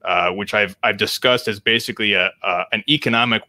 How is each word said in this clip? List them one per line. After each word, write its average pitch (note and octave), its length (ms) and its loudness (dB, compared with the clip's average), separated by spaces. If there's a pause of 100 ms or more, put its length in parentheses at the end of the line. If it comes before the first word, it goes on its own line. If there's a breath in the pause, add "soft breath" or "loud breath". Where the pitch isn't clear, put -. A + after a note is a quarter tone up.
uh, F2+ 280 0
which G2 220 -6
I've, G2+ 300 0
I've G#2 140 0
discussed B2 500 0
as G#2+ 120 -4
basically A2+ 540 0
a, F#2 180 2 (120)
a, F#2 280 -2
an G#2+ 160 -4
economic A#2+ 600 0